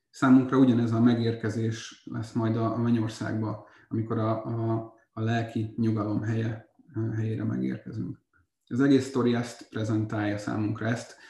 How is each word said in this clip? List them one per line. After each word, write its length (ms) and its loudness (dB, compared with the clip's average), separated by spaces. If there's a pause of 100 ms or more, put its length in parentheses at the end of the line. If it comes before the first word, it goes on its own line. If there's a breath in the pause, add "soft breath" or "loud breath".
(160)
számunkra 420 6
ugyanez 340 6
a 80 2
megérkezés 1120 0
lesz 220 -8
majd 220 0
a, 180 0
a 40 -6
mennyországba, 920 -2 (200 loud breath)
amikor 300 -2
a, 280 -2
a, 480 -2 (200 soft breath)
a 80 -6
lelki 560 -2
nyugalom 440 0
helye, 480 -4 (460)
helyére 280 -4
megérkezünk. 760 -6 (480)
Az 120 -4
egész 260 6
sztori 280 0
ezt 360 -6
prezentálja 680 -2
számunkra, 500 -4
ezt 280 -4 (140)